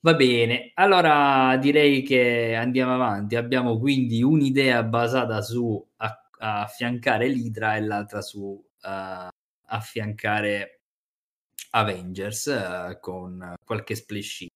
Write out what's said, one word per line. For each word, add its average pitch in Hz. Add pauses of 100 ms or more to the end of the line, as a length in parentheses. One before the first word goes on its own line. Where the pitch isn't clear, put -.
Va 165
bene, 123
allora 143
direi 143
che 120
andiamo 127
avanti. 107
Abbiamo 120
quindi 123
un'idea 135
basata 113
su 113 (140)
a-, -
affiancare 113
l'Hydra 113
e 110
l'altra 104
su, 98 (240)
eh, 95 (400)
affiancare 107 (880)
Avengers, 98
eh, 92
con 92 (120)
qualche 107
splash. 104 (100)